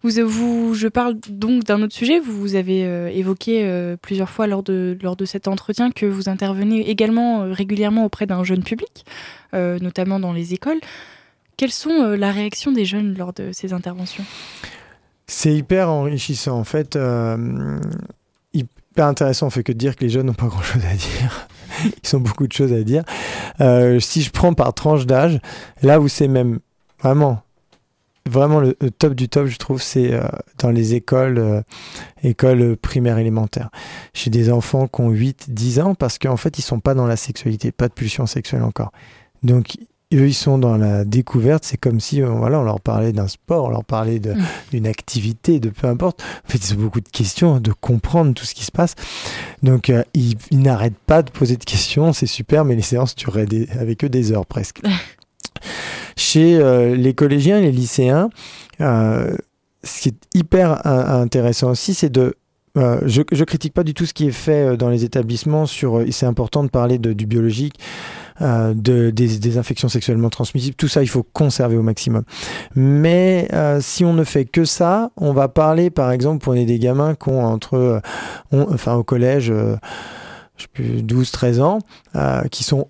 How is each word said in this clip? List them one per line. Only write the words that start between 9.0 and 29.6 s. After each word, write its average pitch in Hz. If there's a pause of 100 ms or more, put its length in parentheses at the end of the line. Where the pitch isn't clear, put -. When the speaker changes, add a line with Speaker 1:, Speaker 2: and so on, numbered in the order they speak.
Speaker 1:
euh, 175
notamment 185
dans 180
les 170
écoles. 311 (760)
Quelles 262
sont, -
euh, 240
la 202
réaction 208
des 220
jeunes 196
lors 180
de 190
ces 185
interventions ? 180 (1000)
Speaker 2:
C'est -
hyper 175
enrichissant. 143
En 110
fait, 151
euh, 120 (760)
hyper -
intéressant. 139
On -
fait 123
que 123
de 117
dire 127
que -
les 117
jeunes 131
n'ont 127
pas 120
grand-chose 95
à 95
dire. 95 (360)
<laughs> -
Ils -
ont 131
beaucoup 123
de 107
choses 135
à 113
dire. 131 (580)
Euh, 123
si -
je 127
prends 175
par 123
tranche 147
d'âge, 135 (440)
là 147
où 143
c'est 139
même 123 (420)
vraiment, 135 (840)
vraiment 143
le, 131
le 131
top 143
du 123
top, 143
je 123
trouve, 131